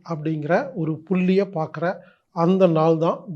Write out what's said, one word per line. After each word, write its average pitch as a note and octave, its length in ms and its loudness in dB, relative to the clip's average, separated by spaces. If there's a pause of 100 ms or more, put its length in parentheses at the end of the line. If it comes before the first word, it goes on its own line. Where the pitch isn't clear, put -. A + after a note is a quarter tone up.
அப்படிங்கிற D#3+ 680 -2
ஒரு D#3 360 -4
புள்ளிய F#3 340 2
பார்க்குற E3 560 -6 (300)
அந்த F#3 360 4
நாள் D#3+ 320 2
தான் E3 260 -2 (120)